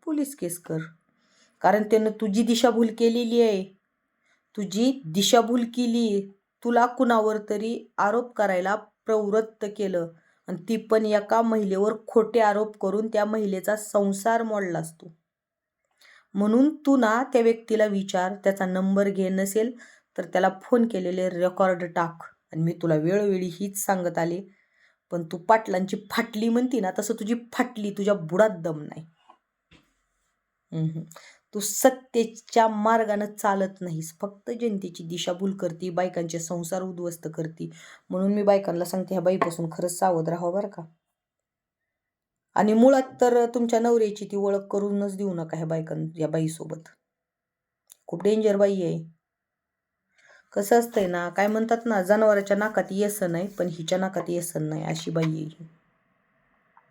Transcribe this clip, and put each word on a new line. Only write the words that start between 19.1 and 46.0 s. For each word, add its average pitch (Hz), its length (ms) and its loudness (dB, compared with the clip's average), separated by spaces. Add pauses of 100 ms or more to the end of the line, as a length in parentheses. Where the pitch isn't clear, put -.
नसेल 196 420 0 (460)
तर 180 80 -6
त्याला 185 240 2 (140)
फोन 233 240 4
केलेले 185 420 -2
रेकॉर्ड 180 540 0
टाक. 165 400 -4 (300)
आणि 160 100 -2
मी 165 80 2 (100)
तुला 165 140 2
वेळोवेळी 185 580 0
हीच 196 320 -8
सांगत 175 320 -2
आले, 170 240 -2 (680)
पण 170 120 -4
तू 165 140 -10
पाटलांची 190 600 0 (140)
फाटली 226 380 -2
म्हणती 247 300 0
ना, 185 200 0
तसं 220 140 -2
तुझी 220 220 -4 (180)
फाटली, 220 380 -2
तुझ्या 202 220 0
बुडात 185 360 2
दम 165 320 -6
नाही. 160 240 -14 (1700)
हम्म. 160 300 -4 (520)
तू 208 60 -6
सत्तेच्या - 1080 0
मार्गानं 214 580 0
चालत 196 560 -2
नाहीस, 160 400 -10
फक्त 202 300 -10 (100)
जनतेची 190 420 -6
दिशाभूल 180 540 -4
करती, 180 320 -6
बायकांचे 170 500 -4
संसार 175 420 -6
उद्ध्वस्त 175 520 -8
करती. 165 380 -8 (380)
म्हणून 190 240 0
मी 208 100 0
बायकांना 196 420 2
सांगते, 185 280 -4
ह्या 185 80 0
बाईपासून 170 500 0
खरंच 180 280 -6
सावध 165 300 2
राहावं 175 240 -4
बरं 202 140 -4
का. 175 160 -14 (1700)
आणि 214 180 4
मुळात 262 480 6
तर 240 240 4
तुमच्या 233 340 0
नवऱ्याची 220 460 2
ती 202 100 -8
ओळख 202 240 0
करूनच 202 580 -4
देऊ 202 160 -4
नका 160 240 -8
ह्या 160 100 -6
बायकां-, 160 480 -4